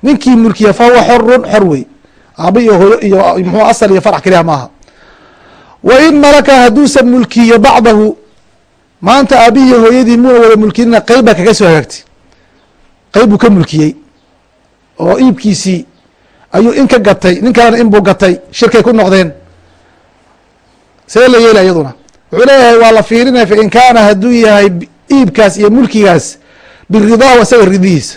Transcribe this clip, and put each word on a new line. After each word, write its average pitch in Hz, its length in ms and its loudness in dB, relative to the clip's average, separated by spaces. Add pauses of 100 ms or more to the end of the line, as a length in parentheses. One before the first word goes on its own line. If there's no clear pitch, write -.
Ninkii 254 320 0
mulkiya 214 380 0
fa 233 120 -2
huwa 240 220 2
xorun, 247 340 0 (100)
xor 208 120 0
wey. 147 200 -4 (560)
Aabba 190 220 -2
iyo 220 160 2
hooyo 196 240 2
iyo, 196 160 -2 (280)
muxuu, 196 200 -2
asal 220 260 -2
iyo 190 100 0
farac 180 220 -4
keliya 185 200 0
maaha. 143 260 -6 (1120)
"Wa 233 180 2
in 311 180 2
malaka," 285 360 2
hadduusan 254 540 0
mulkiyo 233 500 0
bacdahu, 220 580 0 (840)
maanta 254 380 0
aabbihii 240 300 2
iyo 247 120 2
hooyadii 233 360 0
muuna 247 220 2
wada 226 160 4
mulkinina, 220 460 -2
qayb 240 240 0
baa 214 80 2
kaga 185 200 0
soo 208 120 -2
hagaagtay. 160 340 -2 (1120)
Qayb 220 160 0
buu 202 80 0
ka 233 120 0
mulkiyey 156 420 -2 (1080)
oo 170 200 -4
iibkiisii 190 680 -4 (680)
ayuu 226 200 0
in 277 140 0
ka 254 120 0
gatay, 190 420 -2
nin 233 120 -2
kalena 233 240 2
in 233 120 0
buu 202 120 2
gatay, 185 320 -2 (180)
shirkay 233 300 0
ku 233 120 0
noqdeen. 190 380 -2 (1800)
See - 200 -4
la 247 120 2
yeelay 220 260 2
iyaduna? 160 280 -4 (380)
Wuxuu 240 160 -2
leeyahay, 247 340 2
waa 226 100 2
la 220 120 0
fiirinaya, 240 440 -2
"Fa 202 80 0
in 214 140 0
kaana," 240 380 2
hadduu 208 240 -2
yahay 214 380 2 (420)
iibkaas 220 460 0
iyo 208 120 0
mulkigaas, 208 680 -2 (520)
"biridaahu," 226 520 2
asaga 226 240 2
ridihiisa. 185 520 -2